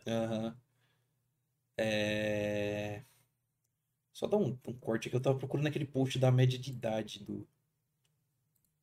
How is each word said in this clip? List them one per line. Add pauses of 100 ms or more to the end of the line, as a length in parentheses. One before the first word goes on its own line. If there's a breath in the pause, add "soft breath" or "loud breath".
Aham. (1200)
É, (1120)
só
dar
um, (100)
um
corte
aqui,
eu
tava
procurando
aquele
post
da
média
de
idade
do, (1300)